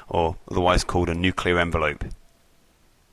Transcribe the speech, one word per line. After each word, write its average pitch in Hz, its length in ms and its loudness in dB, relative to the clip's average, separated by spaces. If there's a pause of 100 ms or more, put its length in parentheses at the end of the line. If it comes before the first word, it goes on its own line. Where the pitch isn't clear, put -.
or 85 280 0 (140)
otherwise 90 340 2
called 87 260 0
a 85 40 -2
nuclear 90 440 0
envelope. 80 480 -2 (1080)